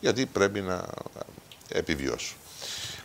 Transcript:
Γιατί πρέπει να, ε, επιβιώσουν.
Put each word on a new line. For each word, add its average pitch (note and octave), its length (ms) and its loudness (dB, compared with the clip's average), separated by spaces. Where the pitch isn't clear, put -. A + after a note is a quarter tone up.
Γιατί C3 260 4
πρέπει G2+ 340 4
να, F#2 240 -2
ε, - 100 2
επιβιώσουν. C2+ 580 0